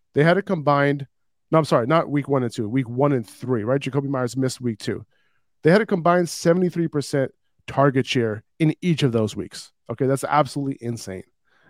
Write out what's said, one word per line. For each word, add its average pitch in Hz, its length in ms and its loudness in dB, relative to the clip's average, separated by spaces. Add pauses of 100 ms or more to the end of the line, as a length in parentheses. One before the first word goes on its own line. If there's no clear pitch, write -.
(140)
they 143 100 4
had 175 120 4
a 202 60 -2
combined, 143 640 0 (440)
no, 160 80 4
I'm 156 60 2
sorry, 127 220 2
not 156 240 2
week 139 180 -2
one 139 140 2
and 117 100 -4
two, 110 160 -6
week 123 200 -2
one 135 240 0
and 123 160 -2
three, 120 340 -4
right? 131 180 0
Jakobi 139 280 -4
Meyers 127 280 -4
missed 131 240 -2
week 120 180 -4
two. - 280 -8 (560)
They 156 80 6
had 196 100 6
a 220 60 -2
combined 175 420 2
seventy-three 170 600 0
percent 139 440 -2 (360)
target 135 380 2
share 110 360 -2 (160)
in 156 240 2
each 160 220 0
of 120 80 2
those 110 240 0
weeks. - 360 -12 (160)
Okay, 127 180 -2
that's 135 180 0
absolutely 143 560 0
insane. 110 440 -10 (460)